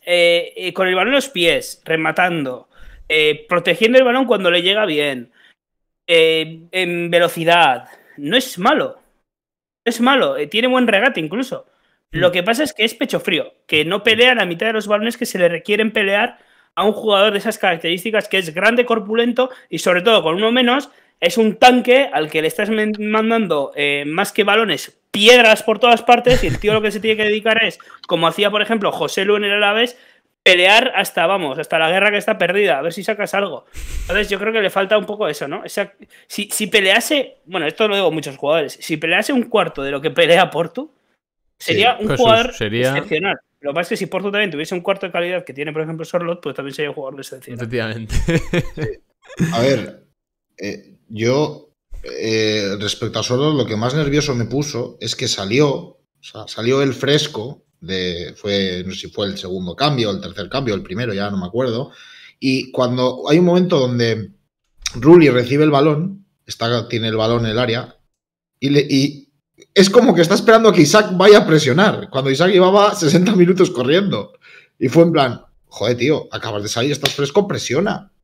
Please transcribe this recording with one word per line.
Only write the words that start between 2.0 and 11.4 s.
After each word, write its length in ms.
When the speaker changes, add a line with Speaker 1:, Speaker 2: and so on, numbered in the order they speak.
Speaker 1:
eh, 400
protegiendo 500
el 60
balón 200
cuando 260
le 120
llega 240
bien, 440
eh, 540
en 380
velocidad, 760
no 200
es 220
malo. 400
No 40
es 100
malo, 360
eh, 100
tiene 220
buen 180
regate 340
incluso. 460